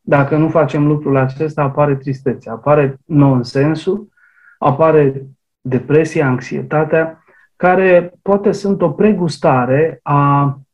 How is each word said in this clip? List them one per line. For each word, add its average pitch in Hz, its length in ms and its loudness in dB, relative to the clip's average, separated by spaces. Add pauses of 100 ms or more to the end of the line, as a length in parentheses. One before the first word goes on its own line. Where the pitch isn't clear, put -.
Dacă 147 360 0
nu 156 120 2
facem 151 380 0
lucrul 147 300 0
acesta, 147 460 -2
apare 143 340 0
tristețea, 131 560 -6
apare 139 520 0
nonsensul, 143 1040 0 (500)
apare 143 680 2 (340)
depresia, 143 640 0
anxietatea, 151 1000 -2 (320)
care 180 560 2 (100)
poate 202 300 0
sunt 196 300 -2
o 170 80 0
pregustare 156 1120 0
a 143 560 0 (140)